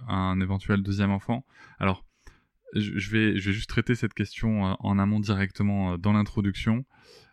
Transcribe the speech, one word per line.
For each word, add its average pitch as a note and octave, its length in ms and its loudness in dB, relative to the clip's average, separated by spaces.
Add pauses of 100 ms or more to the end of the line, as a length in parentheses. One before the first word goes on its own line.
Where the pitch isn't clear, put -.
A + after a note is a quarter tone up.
un F#2 360 0
éventuel G2 400 0
deuxième G2+ 300 0
enfant. A#2 340 -4 (320)
Alors, F#2+ 260 -2 (680)
je, G#2 240 -2
je F#2+ 140 -4
vais, A2 260 4
je G2 140 0
vais - 20 4
juste A2 160 -4
traiter A#2+ 280 0
cette - 180 -4
question, G#2+ 500 -2
euh, F#2+ 140 0
en G2 220 2
amont G#2 180 2
directement, G2 760 0
euh, - 20 -4
dans G2 160 2
l'introduction. G#2 720 0 (480)